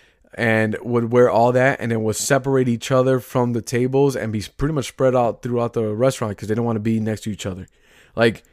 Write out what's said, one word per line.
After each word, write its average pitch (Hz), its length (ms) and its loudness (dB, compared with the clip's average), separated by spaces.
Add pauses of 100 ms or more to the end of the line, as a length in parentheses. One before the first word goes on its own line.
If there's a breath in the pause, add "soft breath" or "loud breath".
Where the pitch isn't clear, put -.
(320 soft breath)
and 110 500 0
would 117 300 -2
wear 123 180 6
all 117 220 4
that 127 260 2
and 117 120 -4
then 113 140 -2
would 107 120 -2
separate 135 520 0
each 117 220 -4
other 131 300 2
from 123 320 -2
the 117 80 -2
tables 131 560 0
and 110 160 -6
be 107 100 -4 (140)
pretty 147 160 -2
much 139 160 -4
spread 131 260 0
out 120 280 0
throughout 120 320 -2
the 107 200 -2
restaurant 117 440 -2
'cause 101 100 -10
they 107 60 -2
don't 117 100 0
wanna 113 160 -2
be 110 200 0
next 107 220 -4
to 110 80 -6
each 98 140 -10
other. 92 220 -10 (500 soft breath)
Like, 113 360 2